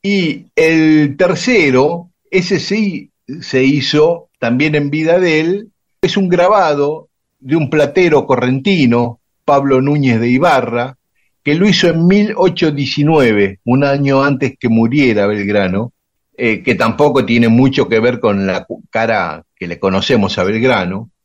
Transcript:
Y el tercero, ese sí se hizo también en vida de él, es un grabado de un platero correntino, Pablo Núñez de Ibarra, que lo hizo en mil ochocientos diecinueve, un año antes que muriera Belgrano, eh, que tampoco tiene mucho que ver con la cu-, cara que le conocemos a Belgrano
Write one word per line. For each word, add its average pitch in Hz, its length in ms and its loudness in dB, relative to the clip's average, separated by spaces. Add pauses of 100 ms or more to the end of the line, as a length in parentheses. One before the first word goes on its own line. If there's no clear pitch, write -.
Y 185 380 -2 (100)
el 156 600 2
tercero, 180 920 0 (180)
ese 180 300 -2
sí 196 500 -4 (320)
se 131 220 -2
hizo 151 720 0
también 135 380 -2
en 143 160 -2
vida 160 280 0
de 165 200 0
él, 190 300 -4 (300)
es 180 160 -2
un 196 140 0
grabado 165 800 0 (300)
de 135 160 -4
un 151 160 -2
platero 156 560 2
correntino, 127 920 0 (240)
Pablo 139 380 2
Núñez 135 380 0
de 120 100 0
Ibarra, 127 680 0 (460)
que 147 120 0
lo 190 120 2
hizo 185 200 2
en 165 180 0
mil 208 300 2
ochocientos 175 400 0
diecinueve, 127 880 0
un 131 200 0
año 139 400 0
antes 139 360 -2
que 123 100 -4
muriera 113 560 2
Belgrano, 101 680 -2 (460)
eh, 113 240 -2
que 120 140 -2
tampoco 117 500 0
tiene 117 220 2
mucho 135 420 2
que 113 100 2
ver 120 200 0
con 98 260 0
la 92 180 -4
cu-, - 280 -14
cara 104 500 -4 (140)
que 90 100 -14
le 85 140 -10
conocemos 95 580 -2
a 92 60 -2
Belgrano 107 680 -2 (140)